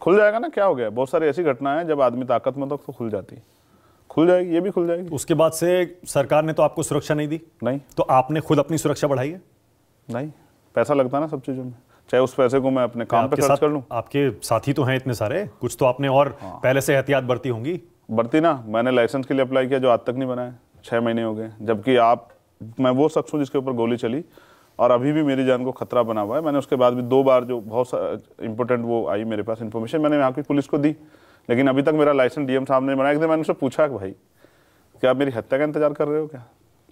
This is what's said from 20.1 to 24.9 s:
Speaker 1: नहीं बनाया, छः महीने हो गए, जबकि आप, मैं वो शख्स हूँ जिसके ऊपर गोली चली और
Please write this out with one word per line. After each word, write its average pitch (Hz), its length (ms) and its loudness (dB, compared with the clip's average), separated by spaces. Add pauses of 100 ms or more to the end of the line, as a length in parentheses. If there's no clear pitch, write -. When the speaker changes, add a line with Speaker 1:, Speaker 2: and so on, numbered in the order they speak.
Speaker 1:
नहीं 131 180 -4
बनाया, 123 260 -8 (300)
छः 117 160 -2
महीने 117 220 0
हो 113 120 -4
गए, 110 160 -8 (120)
जबकि 113 340 0
आप, 117 320 4 (520)
मैं 127 100 2
वो 135 180 2
शख्स 151 260 -4
हूँ 156 60 -2
जिसके 143 180 -4
ऊपर 131 140 -4
गोली 117 240 0
चली 123 280 -4 (540)
और 120 120 4